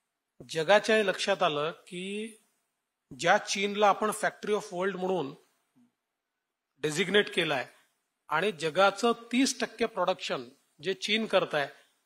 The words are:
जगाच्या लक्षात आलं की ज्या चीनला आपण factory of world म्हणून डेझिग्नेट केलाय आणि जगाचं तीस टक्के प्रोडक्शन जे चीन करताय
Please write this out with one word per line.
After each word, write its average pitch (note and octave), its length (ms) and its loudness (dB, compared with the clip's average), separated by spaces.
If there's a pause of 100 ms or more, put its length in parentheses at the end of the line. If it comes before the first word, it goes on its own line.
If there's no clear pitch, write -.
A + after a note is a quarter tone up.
(500)
जगाच्या G3+ 540 4
लक्षात F#3+ 380 0
आलं D#3 280 0
की G3+ 680 -10 (840)
ज्या F3 200 4
चीनला G3+ 500 0
आपण G#3+ 220 2 (120)
factory F#3+ 320 -2
of F3+ 240 -6
world F#3 180 -2
म्हणून F3+ 380 -2 (1400)
डेझिग्नेट F3+ 560 0
केलाय D3+ 320 0 (640)
आणि F3 240 0
जगाचं F#3+ 600 2
तीस - 480 0
टक्के A3+ 260 -4
प्रोडक्शन F3+ 580 -4 (380)
जे F#3+ 120 -4
चीन G#3 320 -2
करताय E3 420 0 (380)